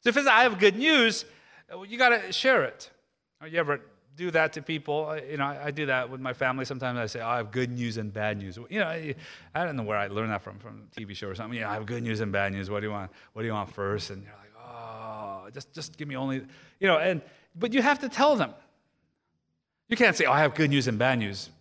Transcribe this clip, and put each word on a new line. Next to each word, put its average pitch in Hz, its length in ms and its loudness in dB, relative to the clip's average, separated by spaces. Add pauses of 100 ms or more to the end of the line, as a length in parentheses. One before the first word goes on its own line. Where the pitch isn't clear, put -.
So - 80 0
if 233 80 2
it's, 277 100 4
"I 233 160 8
have 226 160 4
good 196 160 8
news," 247 500 4 (600)
you 214 100 -12
gotta 233 360 4
share 240 320 4
it. - 260 -10 (480)
Or 156 80 -18
you 160 120 -4
ever 147 240 0 (340)
do 175 140 -6
that 160 240 2
to 156 80 -10
people? 151 420 -4
I, 156 140 -6
you 143 180 -10
know, 139 80 0
I, 143 220 -6
I 147 40 -4
do 147 160 -4
that 127 220 0
with 131 140 -12
my 127 100 -4
family. 131 320 0
Sometimes 123 340 -6
I 117 60 -2
say, 110 160 -6
"Oh, 113 80 -6
I 120 80 0
have 110 140 -4
good 127 200 -2
news 120 280 -6
and 107 120 -6
bad 104 280 -2
news." 95 180 -10 (140)
You 208 100 -4
know, 185 60 0
I, 156 280 -6 (400)
I 170 120 -2
don't 151 100 -4
know 120 60 -4
where 104 160 0
I 101 80 0
learned 107 240 -2
that 101 100 -2
from, 101 180 -16
from 107 320 -18
a - 60 -18
T 113 80 -10
V 101 80 -12
show 98 160 -10
or 95 60 -8
something. 113 240 -8
"You 110 60 -6
know, 104 40 -4
I 104 60 -4
have 110 100 -6
good 120 180 -6
news 110 180 -2
and 104 120 -2
bad 98 200 0
news. 98 180 -6
What 104 100 -2
do 107 60 -6
you 107 60 -6
want? 98 180 -10 (240)
What 110 80 -8
do 113 40 -4
you 113 60 -4
want 101 220 -6
first?" 101 340 -4
And 98 140 -12
you're 101 100 -20
like, - 260 -20
"Oh, 110 920 -12
just, 135 220 -16
just 156 240 -14
give 151 100 -10
me 135 80 -6
only," 131 300 -4 (340)
you 196 60 2
know, 175 100 6
and, 165 240 2 (340)
but 220 200 -2
you 269 80 6
have 285 160 6
to 277 100 -6
tell 285 280 4
them. 135 180 0 (1300)
You 233 100 -2
can't 220 180 6
say, 170 80 2
"Oh, 127 80 4
I 143 80 6
have 151 140 4
good 156 160 4
news 135 180 4
and 110 100 0
bad 127 200 4
news." 98 320 -4 (100)